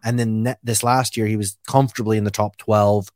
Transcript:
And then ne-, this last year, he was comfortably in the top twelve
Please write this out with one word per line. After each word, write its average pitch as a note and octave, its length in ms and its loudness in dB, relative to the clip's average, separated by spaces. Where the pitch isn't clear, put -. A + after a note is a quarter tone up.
And A#2 160 -2
then A2+ 120 0
ne-, B2+ 200 -6
this A#2+ 180 -2
last B2+ 340 0
year, A2 100 0
he G#2+ 160 -2
was F#2+ 240 -8
comfortably A#2+ 520 0
in G#2 60 -2
the G#2 180 -4
top G#2 140 -6
twelve G#2 600 2